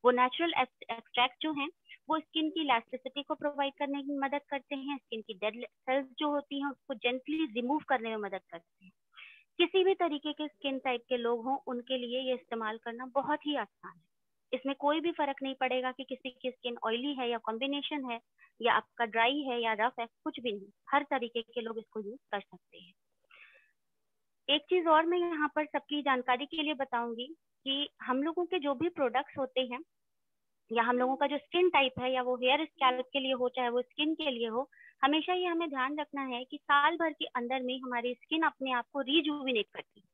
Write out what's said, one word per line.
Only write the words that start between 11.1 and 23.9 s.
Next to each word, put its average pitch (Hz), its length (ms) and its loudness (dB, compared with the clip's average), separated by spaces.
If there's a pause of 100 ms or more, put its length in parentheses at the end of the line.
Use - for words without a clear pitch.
लोग 233 260 0
हों 269 140 -2 (100)
उनके 247 300 -4
लिए 247 220 -4
ये 254 140 0
इस्तेमाल 226 440 -6
करना 233 280 -10
बहुत 285 400 0
ही 294 100 -2
आसान 196 400 -6
है। - 80 -20 (480)
इसमें 262 240 -4
कोई 294 240 2
भी 320 120 0
फर्क 285 320 -2
नहीं 269 120 -4
पड़ेगा 254 360 0
कि 262 120 -8
किसी 262 280 -8
की 247 200 -6
skin 240 320 -6
oily 240 300 0
है 254 160 -2
या 233 80 0
combination 277 760 -4
है 233 80 -6 (420)
या 226 120 4
आपका - 320 0
dry 233 360 2
है 254 200 -2
या 226 120 2
रफ 220 260 0
है, 233 60 -4 (180)
कुछ 302 160 -6
भी 233 120 -2
नहीं, 202 180 -8 (200)
हर - 140 4
तरीके 240 380 -2
के - 200 -8
लोग 226 160 -6
इसको 220 220 -10
यूज 214 200 -10 (120)
कर 202 80 -2
सकते - 380 -20
हैं। 180 160 -20 (1600)